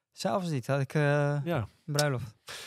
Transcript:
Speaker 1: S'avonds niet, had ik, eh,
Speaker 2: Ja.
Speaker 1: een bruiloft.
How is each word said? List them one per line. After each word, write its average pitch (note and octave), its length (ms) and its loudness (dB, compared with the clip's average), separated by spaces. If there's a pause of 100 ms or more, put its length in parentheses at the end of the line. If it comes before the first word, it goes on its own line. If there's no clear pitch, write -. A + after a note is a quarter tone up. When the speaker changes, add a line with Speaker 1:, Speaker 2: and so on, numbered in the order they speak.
(120)
Speaker 1:
S'avonds F#3+ 380 -2
niet, C3+ 160 -2
had C#3 140 2
ik, C3 140 -2
eh, D3+ 80 4 (420)
Speaker 2:
Ja. D3+ 240 0 (180)
Speaker 1:
een D#3 60 -4
bruiloft. C#3 420 0 (320)